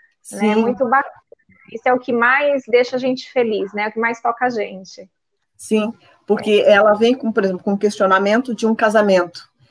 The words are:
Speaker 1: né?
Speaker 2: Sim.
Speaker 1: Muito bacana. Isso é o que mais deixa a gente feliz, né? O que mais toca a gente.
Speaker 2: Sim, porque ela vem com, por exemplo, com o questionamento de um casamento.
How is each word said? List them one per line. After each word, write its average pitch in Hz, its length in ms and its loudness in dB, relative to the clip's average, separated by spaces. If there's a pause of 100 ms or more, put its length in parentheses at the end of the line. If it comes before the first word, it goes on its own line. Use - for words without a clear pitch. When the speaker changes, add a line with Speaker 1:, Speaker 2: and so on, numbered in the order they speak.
(300)
Speaker 1:
né? 202 80 -12
Speaker 2:
Sim. 214 240 0
Speaker 1:
Muito 247 260 -2
bacana. 269 240 0 (600)
Isso 226 160 -4
é 254 40 4
o 254 60 2
que 254 140 -6
mais 262 560 0
deixa 247 260 0
a 254 40 -4
gente 254 340 -6
feliz, 208 400 -2
né? 208 160 -6
O 214 40 -8
que 226 60 -8
mais 233 220 -2
toca 233 260 -2
a 254 40 0
gente. 196 600 -10 (460)
Speaker 2:
Sim, 214 360 -2 (340)
porque 208 400 2
ela 208 280 6
vem 226 220 2
com, 226 160 -6
por 208 100 0
exemplo, 190 220 -4
com 202 80 -2
o 202 60 -2
questionamento 208 760 0
de 220 120 -4
um 220 80 0
casamento. 202 760 0 (220)